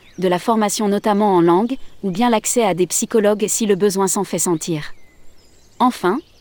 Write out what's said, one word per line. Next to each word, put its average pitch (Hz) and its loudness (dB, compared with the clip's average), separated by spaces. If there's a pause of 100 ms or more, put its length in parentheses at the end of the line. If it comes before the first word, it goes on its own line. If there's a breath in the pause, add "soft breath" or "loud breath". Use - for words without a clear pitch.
(180)
de 185 0
la 180 2
formation 214 0
notamment 202 2
en 175 4
langue, 196 2 (240 soft breath)
ou 196 -4
bien 233 0
l'accès 226 0
à 190 2
des 175 0
psychologues 208 0
si 220 -2
le 202 4
besoin 190 0
s'en 196 -2
fait 175 -4
sentir. 160 -4 (840)
Enfin, 233 0 (220)